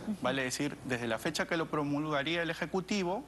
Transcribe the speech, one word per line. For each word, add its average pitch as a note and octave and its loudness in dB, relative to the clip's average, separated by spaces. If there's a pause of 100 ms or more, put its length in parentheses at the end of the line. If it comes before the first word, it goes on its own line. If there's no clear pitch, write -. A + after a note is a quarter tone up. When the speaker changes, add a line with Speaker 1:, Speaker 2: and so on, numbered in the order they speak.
Speaker 1:
Ujú. G#3 -2
Speaker 2:
Vale C3 2
decir, C3+ 0
desde A#2+ -2
la A2+ 2
fecha F3 0
que F3+ 0
lo D#3+ 2
promulgaría D3+ 2
el E3 0
Ejecutivo, F#3 0